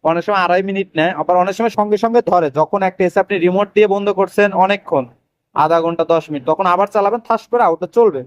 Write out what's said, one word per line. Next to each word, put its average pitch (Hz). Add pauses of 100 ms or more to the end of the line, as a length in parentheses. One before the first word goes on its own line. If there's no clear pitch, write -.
অনেক 165
সময় 202
আড়াই 175
মিনিট 196
নেয়, 160
আবার 170
অনেক 185
সময় 226
সঙ্গে 208
সঙ্গে 233
ধরে। 175 (120)
যখন 156
একটা 185
এসি 175
আপনি 196
রিমোট 180
দিয়ে 208
বন্ধ 202 (120)
করছেন 202
অনেকক্ষণ, 185 (520)
আধা 156
ঘন্টা, 165 (100)
দশ 160
মিনিট, 147
তখন 156
আবার 185
চালাবেন, 208
ঠাস 226
করে 240
আউটডোর 170
চলবে 190